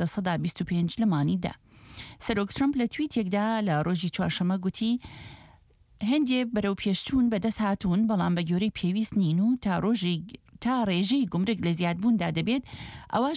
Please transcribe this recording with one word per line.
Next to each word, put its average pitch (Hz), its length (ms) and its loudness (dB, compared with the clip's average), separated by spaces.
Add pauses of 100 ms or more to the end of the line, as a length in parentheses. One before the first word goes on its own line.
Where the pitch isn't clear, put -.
لە 165 120 0
سەدا 180 280 0
بیست 165 180 -4
و 175 40 -4
پێنج 170 260 0 (100)
لە 226 120 2
مانیدا. 165 420 0 (680)
سەرۆک 202 300 0
ترامپ 277 260 2
لە 233 120 2
تویتێکدا 208 540 -2 (200)
لە 165 80 2 (120)
ڕۆژی 175 280 0
چوارشەممە 180 500 0
گوتی، 226 360 0 (1080)
«هەندێ 254 300 2 (140)
بەرەو 202 280 0
پێشچوون 240 500 2
بەدەست 214 320 -2
هاتوون، 196 440 2
بەڵام 175 280 2
بە 175 120 0
گوێرەی 190 300 0
پێویست 202 380 0
نین 170 240 4
و 240 220 4
تا 190 120 0 (100)
ڕۆژی، 185 320 2 (480)
تا 247 100 2 (140)
ڕێژەی 196 440 2
گومرگ 190 340 0
لە 170 120 2
زیادبووندا 175 580 2
دەبێت، 214 280 0 (500)
ئەوە 254 220 2